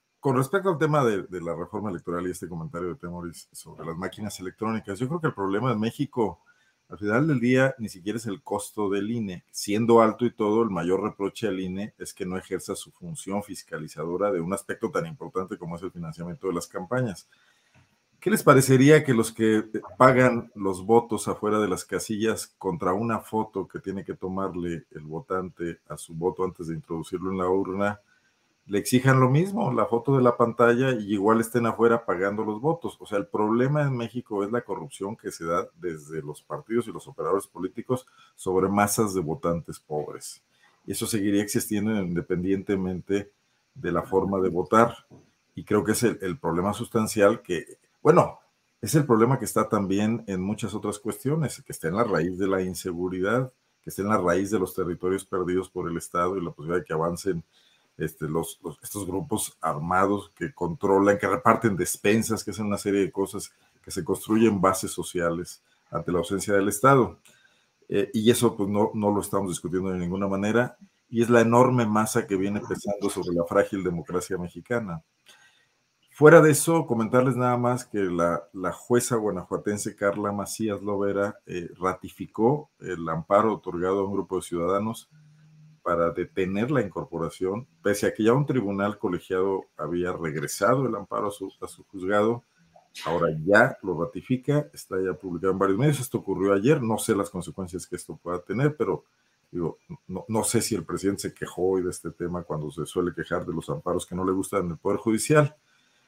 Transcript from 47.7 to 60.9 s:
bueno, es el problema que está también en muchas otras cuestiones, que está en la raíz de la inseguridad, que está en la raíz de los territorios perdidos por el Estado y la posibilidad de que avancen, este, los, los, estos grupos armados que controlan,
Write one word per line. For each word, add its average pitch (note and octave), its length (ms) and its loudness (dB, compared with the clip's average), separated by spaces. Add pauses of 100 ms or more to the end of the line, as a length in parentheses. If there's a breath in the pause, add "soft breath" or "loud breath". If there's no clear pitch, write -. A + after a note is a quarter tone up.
bueno, D#3+ 340 6 (440)
es A2 120 0
el D3+ 120 4
problema A#2+ 320 6
que G#2+ 80 -8
está - 200 0
también G#2 600 0
en F#2 160 -4
muchas G#2 320 -6
otras G#2 240 -6
cuestiones, C3+ 640 -4
que - 100 -16
está - 160 -6
en F2 80 -2
la A#2 80 2
raíz F2+ 340 0
de G2 80 -2
la F#2+ 140 0
inseguridad, F#2 880 -2 (320)
que - 60 -20
está F#2+ 140 -6
en G2+ 80 -2
la G#2+ 80 4
raíz F#2 320 0
de G#2+ 80 2
los F#2 160 -4
territorios F#2 500 -2
perdidos F#2 460 -2
por E2+ 200 -6
el E2+ 60 -4
Estado F2+ 400 -2
y F2 80 -4
la E2 60 -6
posibilidad E2+ 320 -4
de - 20 -10
que - 80 -10
avancen, E2+ 500 -2 (540 soft breath)
este, D#2 320 -6
los, D#2+ 340 -4
los, D#2+ 200 -12
estos G2+ 240 -10
grupos F#2+ 560 -6
armados F#2 760 -2
que E2 160 -8
controlan, G2 640 2